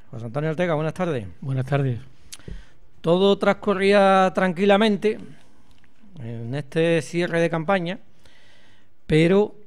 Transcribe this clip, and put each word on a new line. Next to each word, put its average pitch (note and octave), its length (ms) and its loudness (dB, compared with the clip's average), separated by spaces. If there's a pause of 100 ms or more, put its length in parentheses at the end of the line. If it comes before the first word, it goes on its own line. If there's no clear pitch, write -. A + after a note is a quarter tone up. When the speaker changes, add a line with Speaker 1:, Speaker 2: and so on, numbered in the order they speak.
(100)
Speaker 1:
José A#2 140 -10
Antonio C#3+ 240 -4
Ortega, E3 240 0
buenas D3+ 220 0
tardes. D#3 320 -2 (160)
Speaker 2:
Buenas C3 240 -2
tardes. C3+ 340 0 (1040)
Speaker 1:
Todo F#3 340 4
transcurría G3 1000 4
tranquilamente G3+ 840 4 (1040)
en A#2 340 -8
este D#3+ 480 2
cierre E3+ 360 -2
de E3 120 2
campaña, E3+ 480 -2 (1080)
pero, E3+ 500 4 (100)